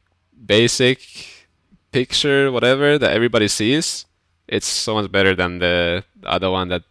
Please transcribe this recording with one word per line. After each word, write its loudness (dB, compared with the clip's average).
basic 2
picture, 0
whatever, 2
that 0
everybody 2
sees, -2
it's -4
so -4
much -4
better 2
than -2
the 0
other -2
one -4
that -6